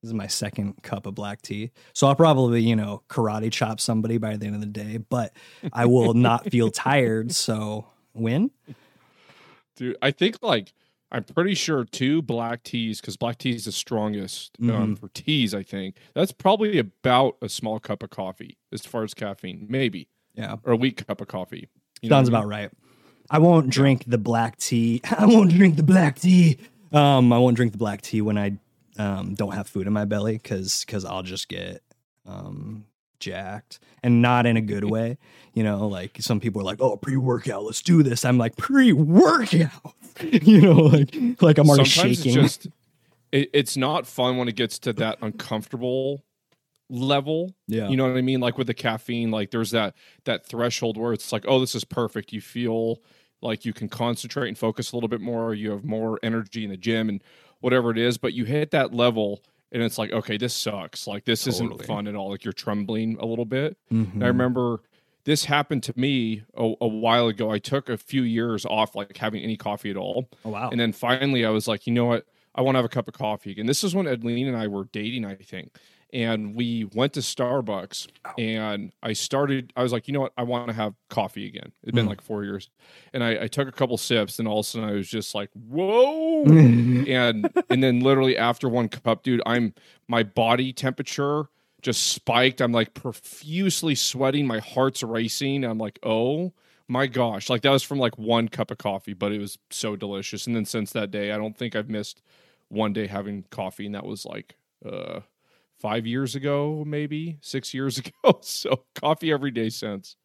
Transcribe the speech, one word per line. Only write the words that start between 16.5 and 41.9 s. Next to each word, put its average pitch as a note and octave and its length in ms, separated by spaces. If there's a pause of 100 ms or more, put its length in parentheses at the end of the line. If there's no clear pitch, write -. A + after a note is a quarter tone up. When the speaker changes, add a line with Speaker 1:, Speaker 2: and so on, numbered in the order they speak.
Speaker 2:
about B2+ 640
a A2+ 80
small A2 300
cup - 240
of G#2 80
coffee - 480 (140)
as - 120
far A2+ 200
as G#2+ 100
caffeine, G2 540
maybe. A#2 400 (260)
Speaker 1:
Yeah. A2 300
Speaker 2:
Or B2+ 100
a - 20
weak B2 300
cup G#2 140
of G2+ 80
coffee. - 400 (340)
You A2+ 80
know D3 60
Speaker 1:
Sounds B2+ 140
Speaker 2:
what A2+ 80
I - 20
mean? G#2 100
Speaker 1:
about G#2 100
right. G#2 100 (600)
I D3+ 80
won't D#3+ 280
Speaker 2:
Yeah. B2+ 60
Speaker 1:
drink C3+ 340
the A#2+ 120
black A2+ 400
tea. A#2 460
<laughs> - 140
I G#3+ 80
won't A3 260
drink F3+ 240
the D#3 60
black E3 360
tea. F3 400 (340)
Um, C#3 400
I A#2 60
won't B2 180
drink A#2 160
the G2+ 60
black G2+ 240
tea - 180
when G#2 180
I, G2+ 200 (400)
um, G2 360
don't G2+ 200
have G2+ 140
food F#2+ 180
in G2+ 60
my G#2+ 120
belly, G#2 340
'cause, F#2+ 480
'cause G2 180
I'll F#2 180
just F#2 260
get, F2+ 340 (440)
um, G2 580 (360)
jacked, F#2+ 600 (220)
and A#2+ 200
not A#2+ 240
in A#2 100
a A2+ 60
good G#2 220
Speaker 2:
<laughs> G#2 60
Speaker 1:
way. A#2 280 (340)
You A2 120
know, G#2 240
like, F#2+ 320
some A2+ 200
people G#2+ 220
are - 20
like, F#2 160
"Oh, B2 160
pre-workout, B2 680
let's A2 180
do E3+ 200
this." A#2+ 220
I'm B2+ 140
like, A#2 180
"Pre-workout?" G3+ 1400 (260)
<laughs> - 20 (200)
You G3 200
know, F#3 100
like, D3 420 (260)
like D#3+ 180
I'm D3+ 100
already C#3 200
Speaker 2:
Sometimes B2 300